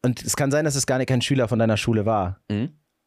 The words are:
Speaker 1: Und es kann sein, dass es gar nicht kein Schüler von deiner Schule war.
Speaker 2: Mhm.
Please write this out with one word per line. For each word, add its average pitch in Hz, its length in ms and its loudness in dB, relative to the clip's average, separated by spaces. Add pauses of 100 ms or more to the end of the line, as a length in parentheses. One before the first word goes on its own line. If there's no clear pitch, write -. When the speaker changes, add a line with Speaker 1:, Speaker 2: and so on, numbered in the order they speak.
Speaker 1:
Und 123 200 -2
es - 140 -6
kann 139 140 0
sein, 151 160 2
dass 143 100 0
es 139 100 -2
gar 127 120 0
nicht 131 100 -2
kein 127 140 2
Schüler 131 260 0
von 120 100 0
deiner 113 200 4
Schule 110 280 0
war. 98 340 0 (100)
Speaker 2:
Mhm. 110 280 -4 (280)